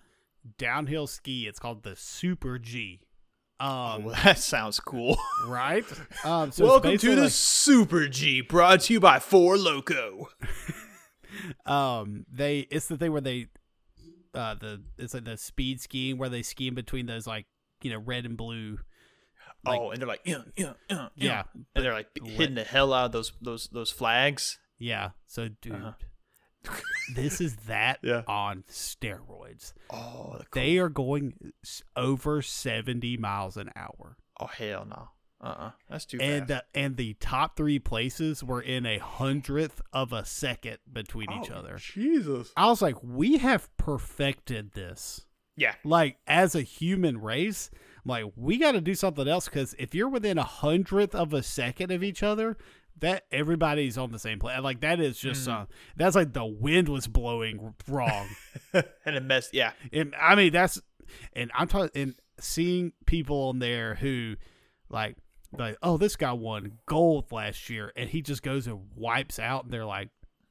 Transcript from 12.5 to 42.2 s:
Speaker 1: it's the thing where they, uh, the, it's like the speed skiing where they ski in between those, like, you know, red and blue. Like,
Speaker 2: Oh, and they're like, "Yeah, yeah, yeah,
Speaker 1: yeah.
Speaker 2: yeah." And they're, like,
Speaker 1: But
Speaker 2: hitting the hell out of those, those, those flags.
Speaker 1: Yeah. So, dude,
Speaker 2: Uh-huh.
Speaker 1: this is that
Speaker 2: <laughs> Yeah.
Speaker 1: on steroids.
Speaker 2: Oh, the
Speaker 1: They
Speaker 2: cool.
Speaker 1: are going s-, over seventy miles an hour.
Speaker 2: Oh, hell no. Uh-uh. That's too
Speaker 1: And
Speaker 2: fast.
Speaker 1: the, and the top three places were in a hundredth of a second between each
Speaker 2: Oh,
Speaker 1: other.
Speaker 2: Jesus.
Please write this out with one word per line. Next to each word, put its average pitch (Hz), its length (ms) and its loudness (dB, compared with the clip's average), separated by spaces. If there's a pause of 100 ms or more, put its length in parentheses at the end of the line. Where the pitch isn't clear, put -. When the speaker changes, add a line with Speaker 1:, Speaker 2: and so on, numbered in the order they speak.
Speaker 1:
it's 151 160 -4
the 160 100 -6
thing 165 140 0
where 147 100 0
they, 123 260 -4 (880)
uh, 113 220 -4
the, 104 260 -10 (160)
it's 127 160 -10
like 123 100 -8
the 110 140 -10
speed 131 420 -4
skiing 131 380 -4
where 127 120 -4
they 120 120 -6
ski - 260 -6
in 127 60 -4
between 123 320 -6
those, 117 220 -8
like, 110 180 -8 (360)
you 127 100 -6
know, 110 80 -6
red 123 260 -6
and 117 100 -8
blue. 113 440 -8 (880)
Like, 123 140 2
Speaker 2:
Oh, 113 120 -6
and 123 100 -8
they're 123 60 -6
like, 107 180 -6
"Yeah, 151 160 -4 (160)
yeah, 151 160 -2 (160)
yeah, 196 80 -4
Speaker 1:
yeah. 123 180 -8
Speaker 2:
yeah." 127 280 -2 (320)
And 127 100 2
they're, 117 80 0
like, - 140 -6 (120)
Speaker 1:
But 110 100 -14
Speaker 2:
hitting 135 260 0
the 113 80 -4
hell 135 300 4
out 127 140 4
of 117 40 -4
those, 113 200 -4 (100)
those, 117 300 -8
those 117 200 -6
flags. 123 640 0 (200)
Speaker 1:
Yeah. 107 340 -6 (160)
So, 117 220 -8 (120)
dude, 113 140 -10
Speaker 2:
Uh-huh. - 960 -16 (440)
Speaker 1:
this 131 240 -2
is 151 160 -2 (120)
that 113 320 0
Speaker 2:
<laughs> - 40 -20
Yeah. 120 240 0
Speaker 1:
on 101 420 -4
steroids. - 1040 -12 (160)
Speaker 2:
Oh, - 500 -14
the - 140 -16
Speaker 1:
They 139 220 2
Speaker 2:
cool. 185 100 4
Speaker 1:
are 165 40 0
going 139 440 -2 (300)
s-, - 200 -14 (120)
over 135 460 0
seventy 120 760 -4
miles 101 380 -4
an 104 200 -10
hour. - 420 -16 (220)
Speaker 2:
Oh, - 80 -8
hell 104 420 -8
no. - 200 -16 (340)
Uh-uh. - 280 -12 (180)
That's - 160 -12
too 127 160 -8
Speaker 1:
And 139 260 -2
Speaker 2:
fast. 131 260 -4
Speaker 1:
the, 139 60 -4
and 139 180 -2
the 113 180 -4
top - 420 -2
three 147 220 2
places 131 640 -4
were 123 180 -4
in 127 240 -4
a 107 140 -2
hundredth 143 840 -2 (100)
of 131 220 -4
a 107 100 -6
second 120 540 -8 (140)
between 110 400 -8
each - 180 -8
Speaker 2:
Oh, - 60 -12
Speaker 1:
other. 92 220 -12
Speaker 2:
Jesus. 190 760 0